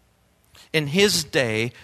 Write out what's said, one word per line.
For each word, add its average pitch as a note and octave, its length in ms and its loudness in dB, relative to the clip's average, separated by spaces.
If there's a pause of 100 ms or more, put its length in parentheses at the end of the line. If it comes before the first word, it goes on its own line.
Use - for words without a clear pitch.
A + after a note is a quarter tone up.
(720)
In D3+ 160 -2
his F3 360 2
day, A#2 480 0 (120)